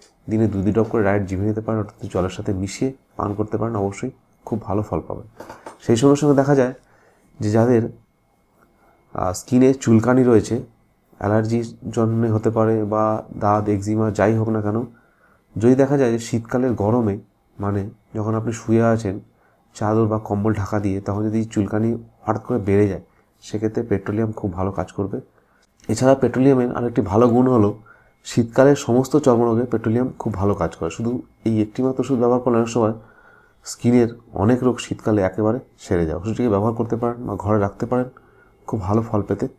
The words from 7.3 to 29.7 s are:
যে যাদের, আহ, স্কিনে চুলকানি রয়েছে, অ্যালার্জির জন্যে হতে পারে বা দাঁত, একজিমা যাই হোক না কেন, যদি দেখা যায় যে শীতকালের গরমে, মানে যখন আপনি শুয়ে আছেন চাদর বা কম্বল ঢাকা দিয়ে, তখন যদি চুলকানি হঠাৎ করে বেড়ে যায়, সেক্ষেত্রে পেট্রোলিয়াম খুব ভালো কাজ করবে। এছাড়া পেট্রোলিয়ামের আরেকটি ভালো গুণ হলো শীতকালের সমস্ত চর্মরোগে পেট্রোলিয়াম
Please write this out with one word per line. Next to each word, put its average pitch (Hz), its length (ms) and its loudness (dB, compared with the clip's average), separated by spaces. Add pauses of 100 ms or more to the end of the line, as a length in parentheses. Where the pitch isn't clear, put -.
যে 107 120 -2
যাদের, 113 320 4 (1300)
আহ, 92 180 -4
স্কিনে 127 400 2
চুলকানি 120 500 4
রয়েছে, 113 320 4 (600)
অ্যালার্জির 113 500 0 (240)
জন্যে 113 380 0
হতে 107 200 0
পারে 113 260 2 (100)
বা 107 180 0 (360)
দাঁত, 104 300 2
একজিমা 107 420 0
যাই 104 240 2
হোক 110 140 0
না 110 120 -2
কেন, 104 160 -2 (800)
যদি 120 200 4
দেখা 135 220 4
যায় 123 160 2
যে 117 60 0
শীতকালের 123 540 -2
গরমে, 107 420 0 (420)
মানে 101 240 -2 (340)
যখন 110 200 -4
আপনি 113 180 -4
শুয়ে 113 300 0 (120)
আছেন 104 200 -4 (600)
চাদর 110 320 0
বা 107 120 -2
কম্বল 104 340 -2
ঢাকা 101 260 -4
দিয়ে, 98 220 -2
তখন 101 220 -4
যদি 110 220 -2
চুলকানি 107 440 -2 (320)
হঠাৎ 110 240 -4
করে 123 140 -2
বেড়ে 101 280 2
যায়, 92 160 -6 (400)
সেক্ষেত্রে 110 400 -4
পেট্রোলিয়াম 107 500 -2
খুব 107 200 -6
ভালো 95 180 -4
কাজ 92 200 -6
করবে। 101 260 -6 (720)
এছাড়া 127 260 4
পেট্রোলিয়ামের 127 600 2
আরেকটি 120 260 -2
ভালো 104 260 4
গুণ 120 200 4
হলো 113 220 4 (580)
শীতকালের 131 580 4
সমস্ত 127 320 0
চর্মরোগে 120 480 2
পেট্রোলিয়াম 117 420 -2 (120)